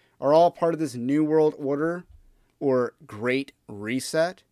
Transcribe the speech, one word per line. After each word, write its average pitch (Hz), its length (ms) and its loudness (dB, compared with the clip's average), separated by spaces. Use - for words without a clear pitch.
are 139 140 2
all 170 180 6
part 170 220 -2
of 156 80 -4
this 135 140 -6
New 135 280 0
World 151 340 2
Order 151 460 -4
or 127 360 0
Great 123 460 -4
Reset. 127 840 -4